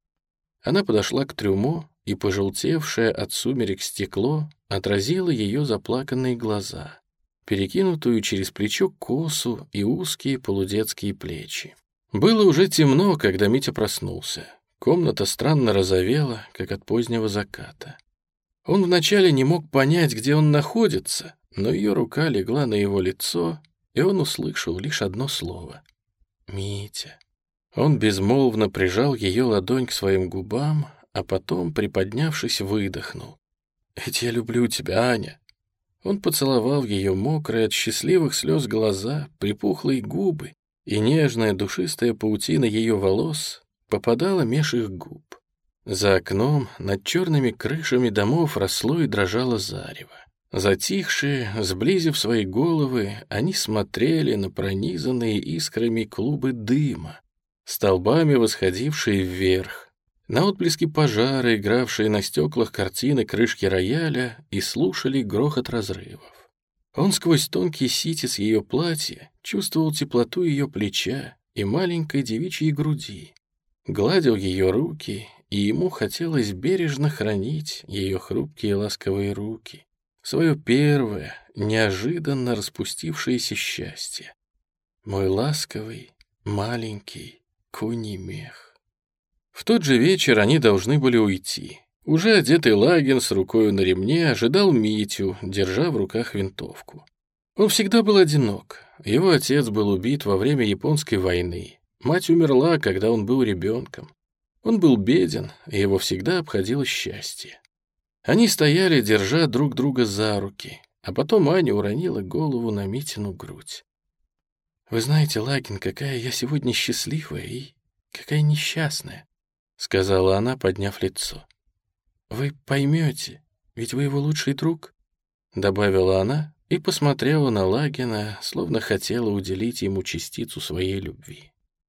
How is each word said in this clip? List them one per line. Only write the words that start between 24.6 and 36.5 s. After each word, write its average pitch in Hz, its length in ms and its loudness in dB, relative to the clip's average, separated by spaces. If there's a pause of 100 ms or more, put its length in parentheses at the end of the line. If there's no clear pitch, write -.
лишь 147 240 -6
одно 107 280 -4
слово: 87 540 -10 (640)
«Митя». 101 720 -10 (580)
Он 147 220 4
безмолвно 107 720 2
прижал 101 460 2
ее 104 320 0
ладонь 117 380 0
к - 80 -8
своим 95 360 0
губам, 127 580 -2 (260)
а 98 100 -4
потом, 92 500 -4
приподнявшись, 107 840 -2
выдохнул: 98 800 -6 (580)
«Ведь - 260 -6
я 120 100 -2
люблю 117 360 0
тебя, 104 440 -2
Аня». - 280 -4 (640)
Он 196 160 -2
поцеловал 135 640 0